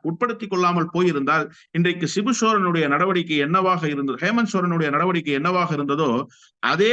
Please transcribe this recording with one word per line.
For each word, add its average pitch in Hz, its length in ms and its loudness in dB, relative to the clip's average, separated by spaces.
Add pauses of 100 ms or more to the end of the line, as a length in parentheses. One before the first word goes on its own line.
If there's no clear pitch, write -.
உட்படுத்திக் 226 480 -4
கொள்ளாமல் 175 400 2
போயிருந்தால், 156 520 2 (300)
இன்றைக்கு 175 320 0
சிபு 208 260 -2
சோரனுடைய 190 560 2
நடவடிக்கை 170 560 0
என்னவாக 180 440 2
இருந்தது, 139 320 -4
ஹேமந்த் 220 320 0
சோரனுடைய 170 380 0
நடவடிக்கை 156 480 0
என்னவாக 175 360 0
இருந்ததோ, 143 340 0 (540)
அதே 175 300 2